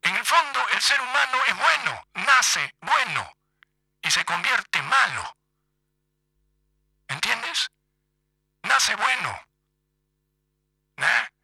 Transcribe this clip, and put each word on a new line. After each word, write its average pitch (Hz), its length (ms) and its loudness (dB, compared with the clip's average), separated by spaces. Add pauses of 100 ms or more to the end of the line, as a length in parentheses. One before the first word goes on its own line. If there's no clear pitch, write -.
En 180 140 0
el 226 80 -2
fondo, 285 480 2
el - 80 0
ser 277 200 2
humano 262 460 0
es 208 100 0
bueno, 247 580 0
nace 202 680 2
bueno 151 520 -2 (720)
y 156 80 -2
se 170 140 0
convierte 170 580 -2
malo. 226 540 0 (1700)
¿Entiendes? 226 640 -4 (920)
Nace 262 320 2
bueno. 185 440 -2 (1600)
¿Eh? - 320 0 (160)